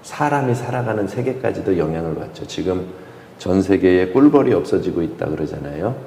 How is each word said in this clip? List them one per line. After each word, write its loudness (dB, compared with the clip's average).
사람이 0
살아가는 -2
세계까지도 -2
영향을 -2
받죠. -10
지금 -4
전 2
세계에 4
꿀벌이 6
없어지고 0
있다 -4
그러잖아요. -4